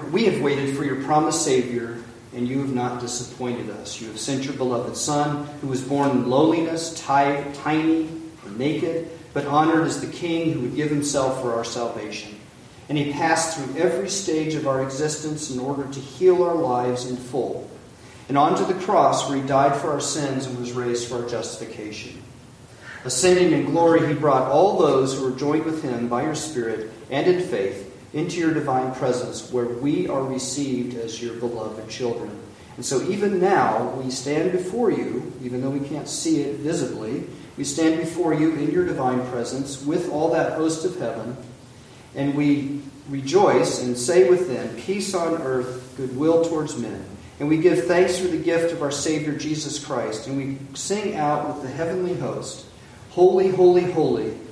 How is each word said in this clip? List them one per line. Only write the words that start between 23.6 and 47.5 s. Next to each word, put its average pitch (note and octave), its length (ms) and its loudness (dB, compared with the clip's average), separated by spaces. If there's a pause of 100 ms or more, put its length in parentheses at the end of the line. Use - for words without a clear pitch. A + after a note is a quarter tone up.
glory, E3 420 6
he D3+ 60 0
brought C3+ 380 4
all F#3 280 6
those C3+ 360 4
who C3+ 100 -2
were B2+ 120 -2
joined D#3 280 0
with D#3 180 -4
him A#2+ 240 -2
by B2 160 0
your D#3 120 -2
Spirit A2+ 560 -4 (200)
and D3 160 0
in F3+ 140 4
faith G2 420 -2 (300)
into E3+ 260 -2
your D#3+ 140 2
divine C3 420 0
presence, - 560 -4
where B2 140 0
we C#3 420 -2
are C#3 160 -2
received B2+ 760 -4
as A2+ 240 -8
your A#2 140 -6
beloved A2 540 -6
children. A2+ 420 -4 (460)
And B2 80 -8
so C3+ 180 0
even G3+ 360 0
now, E3+ 520 2
we C3 180 -6
stand D#3 440 0
before A3+ 360 0
you, - 420 -2 (120)
even B2 180 -4
though C3+ 80 -2
we C#3 160 -4
can't C#3+ 220 -6
see D#3+ 340 0
it C#3 140 -4
visibly, C#3+ 680 -4 (320)
we C#3 80 -4
stand D#3+ 340 2
before E3 340 0
you D3+ 200 4
in D3+ 180 0
your F3+ 140 2
divine B2+ 420 0
presence C3 580 -6
with E3+ 240 0
all D#3 220 0
that D#3+ 220 0
host D#3+ 320 0
of F3+ 120 -4
heaven, A2+ 380 -6 (800)
and C#3 180 0
we C#3+ 480 0 (280)
rejoice C#3 760 4
and B2 140 0
say F3+ 320 6
with F3+ 180 4
them, A2+ 300 -4
"Peace G3 360 -4
on E3 280 0
earth, B2+ 560 -4
goodwill D3 480 2
towards D#3 320 -2
men." G2+ 260 -6 (380)
And C#3+ 80 0
we D#3 80 6